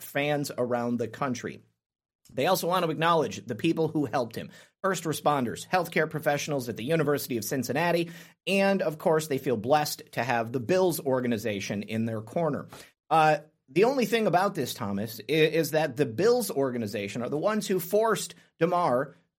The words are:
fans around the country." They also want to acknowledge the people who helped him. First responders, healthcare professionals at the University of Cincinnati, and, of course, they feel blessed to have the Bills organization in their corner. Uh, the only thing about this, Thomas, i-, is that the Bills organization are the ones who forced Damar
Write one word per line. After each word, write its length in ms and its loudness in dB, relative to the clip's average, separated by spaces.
fans 580 -2
around 400 0
the 100 -4
country." 520 -6
They 140 0
also 200 2
want 180 2
to 60 0
acknowledge 560 2
the 80 -4
people 320 0
who 180 0
helped 300 -2
him. 160 -10
First 220 -2
responders, 640 0
healthcare 420 0
professionals 580 -2
at 80 -6
the 80 -6
University 520 0
of 80 -4
Cincinnati, 640 0
and, 340 2
of 160 -2
course, 300 2
they 100 0
feel 180 0
blessed 460 2
to 120 -2
have 260 0
the 80 -2
Bills 400 2
organization 840 0
in 200 -2
their 160 -4
corner. 460 -2
Uh, 280 6
the 160 4
only 220 2
thing 200 2
about 300 2
this, 180 -4
Thomas, 460 -6
i-, 120 -6
is 380 2
that 260 0
the 80 2
Bills 460 2
organization 720 -2
are 60 -4
the 100 -2
ones 300 -2
who 100 2
forced 560 0
Damar 580 0